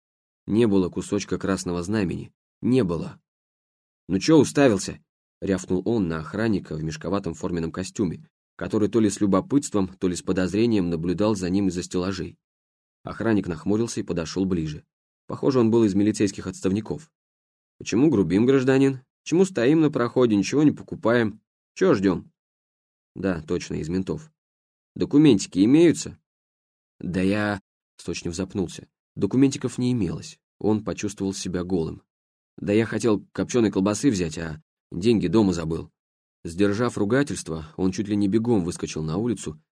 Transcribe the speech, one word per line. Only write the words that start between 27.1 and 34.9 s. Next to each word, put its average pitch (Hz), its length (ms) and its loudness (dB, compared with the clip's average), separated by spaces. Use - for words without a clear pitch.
я..." 104 400 0
Сточнев 85 360 -8
запнулся. 92 540 -6
Документиков 127 580 0
не 123 140 0
имелось. 87 480 -4
Он 107 220 0
почувствовал 98 520 -6
себя 90 320 -6
голым. 82 360 -4
"Да 98 160 -2
я 113 120 4
хотел 110 480 -2
копченой 110 360 0
колбасы 101 400 2
взять, 87 280 -2
а 82 240 -10